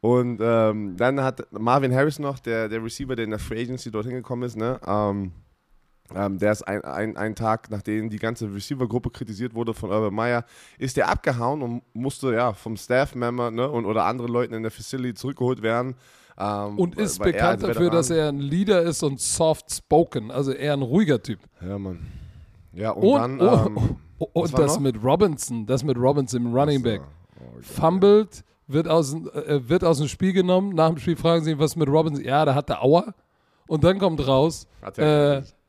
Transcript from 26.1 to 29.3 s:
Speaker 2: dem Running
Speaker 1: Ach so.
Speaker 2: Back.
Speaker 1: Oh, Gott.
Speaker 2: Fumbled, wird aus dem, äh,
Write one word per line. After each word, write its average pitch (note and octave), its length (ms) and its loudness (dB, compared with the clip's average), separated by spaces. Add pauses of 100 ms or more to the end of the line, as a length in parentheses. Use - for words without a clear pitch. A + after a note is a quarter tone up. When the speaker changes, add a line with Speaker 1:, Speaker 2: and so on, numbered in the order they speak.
Speaker 2:
dem A#2+ 100 -2
Running C#3+ 260 2
Speaker 1:
Ach A#2 40 -4
so. A#2+ 60 2
Speaker 2:
Back. F#2+ 120 -4 (380)
Speaker 1:
Oh, - 160 -20
Gott. A#1+ 100 -20
Speaker 2:
Fumbled, F#3+ 800 4 (220)
wird D#3+ 220 0
aus D#3+ 220 2
dem, E3 180 -8
äh, C#3+ 400 -2